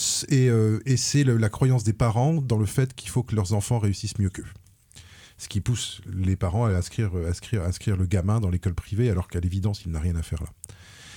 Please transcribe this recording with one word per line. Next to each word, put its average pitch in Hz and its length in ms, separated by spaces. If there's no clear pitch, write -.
et, 127 220
euh, 110 340
et 131 140
c'est 143 260
le, 120 140
la 110 100
croyance 131 340
des 104 120
parents 120 400
dans 127 240
le 107 80
fait 131 280
qu'il - 140
faut 123 140
que - 120
leurs 104 200
enfants 113 240
réussissent 104 400
mieux 98 100
qu'eux. - 160
Ce - 100
qui 101 120
pousse - 400
les 92 240
parents 95 280
à 113 60
inscrire, 92 440
à 85 140
inscrire, 90 340
à 82 40
inscrire 92 300
le 92 100
gamin 101 340
dans 98 100
l'école 90 240
privée, 113 360
alors 90 180
qu'à 90 120
l'évidence, 95 440
il 87 80
n'a 80 80
rien 85 160
à 80 60
faire 78 200
là. 78 60